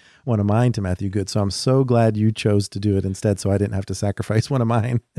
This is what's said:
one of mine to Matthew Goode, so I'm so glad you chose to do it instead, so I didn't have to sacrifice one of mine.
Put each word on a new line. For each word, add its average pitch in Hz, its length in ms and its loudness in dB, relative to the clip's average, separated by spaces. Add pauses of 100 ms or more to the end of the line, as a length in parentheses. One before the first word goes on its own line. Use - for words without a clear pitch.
(260)
one 113 160 0
of 101 40 2
mine 113 280 2
to 110 80 -4
Matthew 95 280 -2
Goode, 98 200 -4
so 110 100 -2
I'm 101 100 0
so 131 360 2
glad 113 320 2
you 110 160 2
chose 104 340 0
to - 140 -10
do 101 160 2
it 95 80 -2
instead, 95 340 -2
so 101 100 -4
I 98 80 2
didn't 101 180 -2
have 95 100 -4
to 98 100 -8
sacrifice 107 540 -2
one 135 120 0
of 113 60 0
mine. 117 320 0 (200)